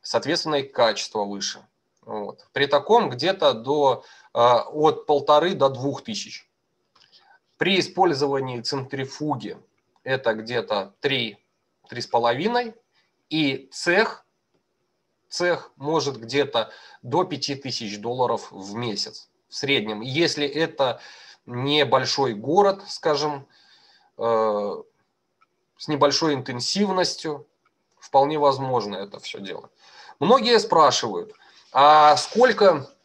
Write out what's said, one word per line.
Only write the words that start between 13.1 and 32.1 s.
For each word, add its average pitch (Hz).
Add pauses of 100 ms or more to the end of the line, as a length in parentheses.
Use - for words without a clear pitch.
И 147
цех, - (1040)
цех 175
может 139
где-то 117 (320)
до 156
пяти 139
тысяч 113
долларов 120
в 95
месяц 113 (220)
в -
среднем. 110
Если 147
это 147 (440)
небольшой 131
город, 175
скажем, 147 (680)
э, 104 (920)
с -
небольшой 143
интенсивностью, 160 (520)
вполне 143
возможно 127
это 101
все -
дело. - (500)
Многие 226
спрашивают, 127 (380)
а 151